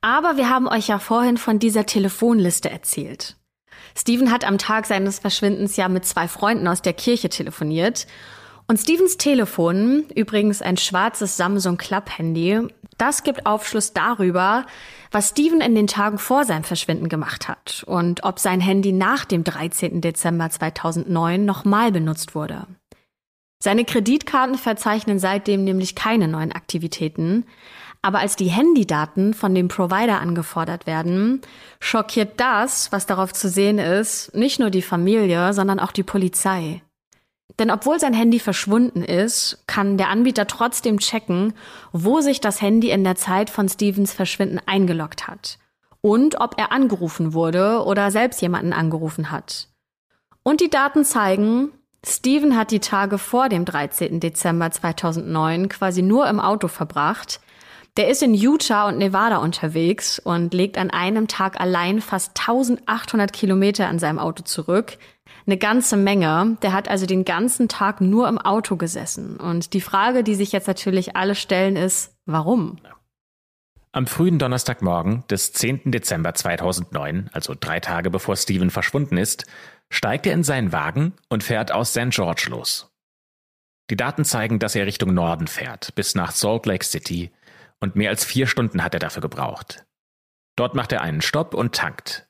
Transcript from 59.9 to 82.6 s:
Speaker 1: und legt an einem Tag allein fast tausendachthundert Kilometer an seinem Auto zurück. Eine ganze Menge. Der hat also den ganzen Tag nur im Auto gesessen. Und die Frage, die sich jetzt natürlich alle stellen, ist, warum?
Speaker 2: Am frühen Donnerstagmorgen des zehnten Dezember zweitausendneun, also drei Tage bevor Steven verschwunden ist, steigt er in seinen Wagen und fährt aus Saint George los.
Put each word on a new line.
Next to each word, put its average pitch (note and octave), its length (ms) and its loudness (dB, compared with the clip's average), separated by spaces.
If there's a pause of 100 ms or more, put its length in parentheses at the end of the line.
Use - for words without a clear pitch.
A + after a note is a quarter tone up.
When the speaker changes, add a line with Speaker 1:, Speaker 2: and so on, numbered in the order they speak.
Speaker 1:
und E3+ 340 -2
legt F#3 260 0
an F#3 120 -2
einem G#3 380 0
Tag F#3+ 320 -2
allein F3+ 400 0
fast - 340 -6
tausendachthundert A#3 1000 0
Kilometer G3 540 2
an E3+ 140 -2
seinem D#3 180 -2
Auto E3 240 -4
zurück. F3+ 560 -2 (480)
Eine G3 120 2
ganze A3 380 2
Menge. G3 680 2
Der G3 100 0
hat G3 160 -2
also F#3+ 180 -2
den F#3 180 0
ganzen A3 440 0
Tag G#3 320 -2
nur G#3 260 4
im A#3 120 0
Auto G#3 380 0
gesessen. E3+ 600 -6
Und E3+ 380 -4
die F#3+ 60 2
Frage, A3+ 440 2
die G#3+ 100 0
sich G3+ 160 -2
jetzt F#3+ 160 -2
natürlich F#3 480 -2
alle F#3+ 220 0
stellen, G3 400 0
ist, F#3 400 -2 (100)
warum? E3 520 0 (1120)
Speaker 2:
Am B2+ 160 -2
frühen E3+ 320 2
Donnerstagmorgen A#2 880 0
des - 240 -2
zehnten B2+ 400 -2
Dezember F2 420 -2
zweitausendneun, F2 960 -4
also - 260 -8
drei D#2+ 200 -6
Tage F2 320 -4
bevor F#2+ 240 -2
Steven F#2 360 0
verschwunden C3+ 480 -2
ist, - 280 -2 (420)
steigt A#2+ 380 -2
er F#3+ 60 0
in E3+ 100 0
seinen C3 300 0
Wagen B2+ 400 -2 (160)
und A2 160 -2
fährt A2+ 260 -2
aus A#2 220 -2
Saint A#2+ 200 -2
George - 380 -2
los. - 400 -8 (960)